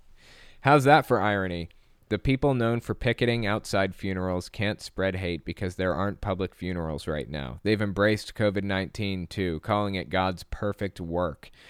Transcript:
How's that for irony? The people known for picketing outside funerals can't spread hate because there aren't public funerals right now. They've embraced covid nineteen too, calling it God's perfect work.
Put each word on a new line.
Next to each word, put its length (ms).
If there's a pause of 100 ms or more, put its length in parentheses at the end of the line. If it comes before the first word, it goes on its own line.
(640)
How's 220
that 220
for 140
irony? 480 (400)
The 100
people 340
known 280
for 160
picketing 500
outside 480
funerals 540
can't 320
spread 340
hate 300
because 320
there 180
aren't 260
public 320
funerals 540
right 240
now. 320
They've 180
embraced 540
covid 300
nineteen 640
too, 320
calling 340
it 160
God's 320
perfect 580
work. 520 (180)